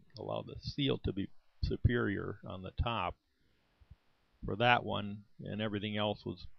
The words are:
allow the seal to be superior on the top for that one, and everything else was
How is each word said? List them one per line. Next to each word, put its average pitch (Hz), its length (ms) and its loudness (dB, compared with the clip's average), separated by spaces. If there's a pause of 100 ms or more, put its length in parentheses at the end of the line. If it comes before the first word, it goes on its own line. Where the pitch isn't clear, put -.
(200)
allow 104 240 -4
the - 180 -12
seal 135 380 0
to - 140 -2
be - 140 -2 (360)
superior 101 840 2
on 95 160 -8
the 92 100 -8 (120)
top 107 320 0 (1300)
for 101 120 0
that 120 260 8
one, 104 400 -4 (200)
and 98 160 -4
everything 104 380 -2
else 104 260 0
was 90 220 -6 (140)